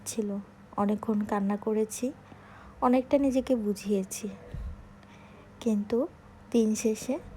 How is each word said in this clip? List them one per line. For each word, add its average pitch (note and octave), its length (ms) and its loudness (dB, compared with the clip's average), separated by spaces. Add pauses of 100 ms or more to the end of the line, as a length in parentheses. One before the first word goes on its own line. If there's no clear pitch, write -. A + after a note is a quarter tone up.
ছিল। G#3 240 -2 (480)
অনেকক্ষণ G#3 460 2
কান্না G3+ 340 0
করেছি, G#3+ 480 -2 (760)
অনেকটা B3+ 360 4
নিজেকে C4 380 2
বুঝিয়েছি, G3+ 720 -2 (1300)
কিন্তু G#3+ 380 0 (540)
দিন A3 240 4
শেষে A3 400 0 (220)